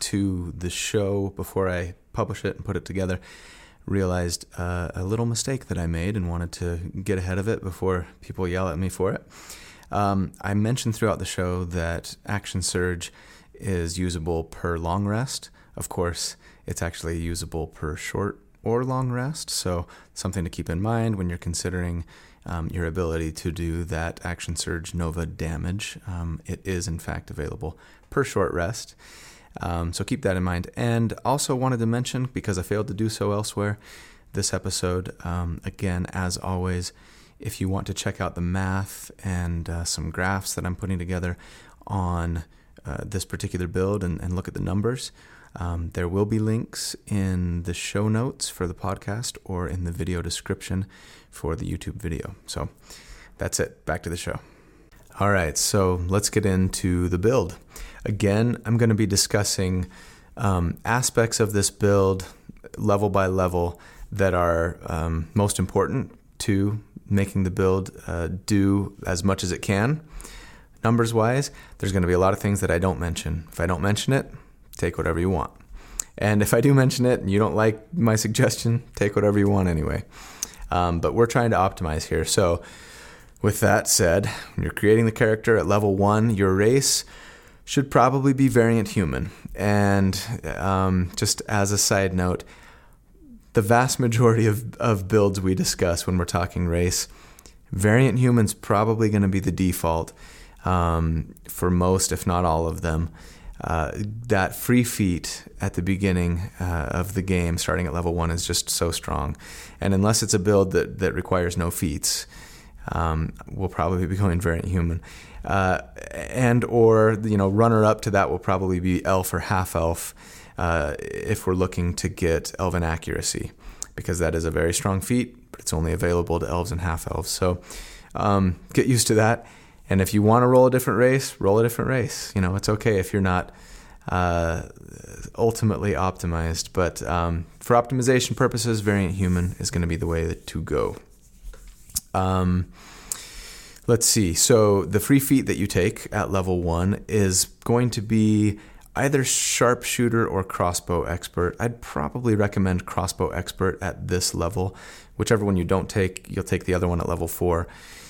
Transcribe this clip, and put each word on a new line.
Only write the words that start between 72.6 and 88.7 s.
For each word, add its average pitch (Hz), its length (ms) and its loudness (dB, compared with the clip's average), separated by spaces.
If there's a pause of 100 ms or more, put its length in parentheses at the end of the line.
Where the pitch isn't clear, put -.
that 90 100 0
I 87 80 2
don't 90 220 0
mention. 82 500 -4
If - 80 -12
I 85 80 0
don't 87 160 0
mention 104 300 0
it, - 200 0 (440)
take 87 200 -2
whatever 82 240 0
you 90 80 2
want. 90 220 -2 (640)
And 104 240 2
if 104 140 2
I 117 80 6
do 139 100 6
mention 127 320 4
it 123 160 4
and 95 100 -2
you 98 80 4
don't 107 160 2
like 107 380 2
my 117 240 4
suggestion, 117 640 0 (140)
take 104 180 0
whatever 104 240 4
you 101 120 6
want 98 180 4
anyway. 78 360 -2 (640)
Um, 87 300 0
but 76 120 0
we're 117 140 4
trying 117 240 2
to 104 60 2
optimize 87 480 0
here. 78 200 0
So 85 380 2 (800)
with 107 180 2
that 104 280 4
said, 95 380 4 (280)
when - 80 -4
you're 80 100 -2
creating 110 320 6
the 110 80 2
character 110 460 4
at 80 80 2
level 101 300 4
one, 107 340 4
your 95 240 4
race 120 500 4 (640)
should 131 240 0
probably 135 420 4
be 135 160 4
variant 113 400 4